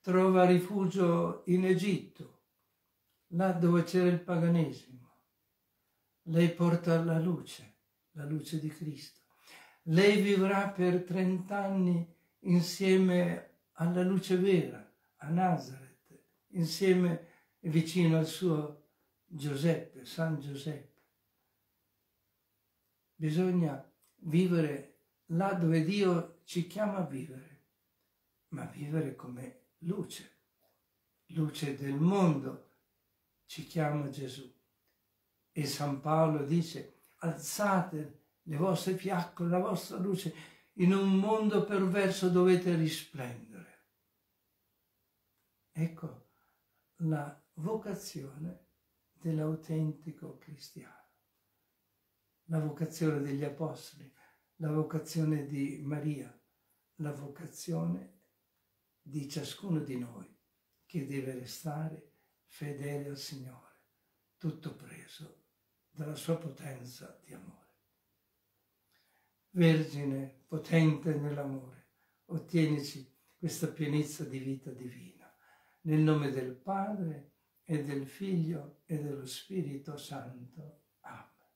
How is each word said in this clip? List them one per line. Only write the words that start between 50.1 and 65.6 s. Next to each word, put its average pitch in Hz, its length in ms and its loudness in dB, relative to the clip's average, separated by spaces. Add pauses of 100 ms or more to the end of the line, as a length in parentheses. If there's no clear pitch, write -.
cristiano, - 720 -20 (1400)
la 160 140 -2
vocazione 151 600 -2
degli 143 240 -2
apostoli, - 680 -8 (440)
la 151 160 -4
vocazione 156 760 0
di 143 380 -4
Maria, 143 500 -4 (600)
la 147 160 -6
vocazione 165 1080 -8 (840)
di 139 240 -8
ciascuno 165 520 -4
di 131 180 -6
noi 117 420 -12 (460)
che 143 200 -6
deve 131 280 -6
restare 151 800 -10 (320)
fedele 143 640 -10
al 135 80 -12
Signore, 127 600 -16 (580)
tutto - 380 -8
preso - 640 -20 (500)